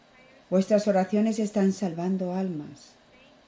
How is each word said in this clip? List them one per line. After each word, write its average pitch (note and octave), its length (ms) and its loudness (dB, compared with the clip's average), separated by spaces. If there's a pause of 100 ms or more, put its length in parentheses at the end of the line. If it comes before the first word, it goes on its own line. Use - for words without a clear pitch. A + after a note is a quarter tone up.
(480)
Vuestras G3+ 400 2
oraciones G#3 500 2
están G3+ 340 0
salvando F3+ 640 -4
almas. D3+ 580 -8 (560)